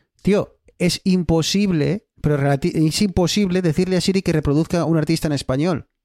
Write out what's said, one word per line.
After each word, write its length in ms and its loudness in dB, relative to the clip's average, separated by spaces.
Tío, 380 0
es 280 -2
imposible, 1000 0
pero 160 0
relati-, 340 0
es 140 -2
imposible 600 0
decirle 340 0
a 40 0
Siri 200 0
que 100 -4
reproduzca 540 0
un 120 2
artista 300 0
en 60 -2
español. 540 -2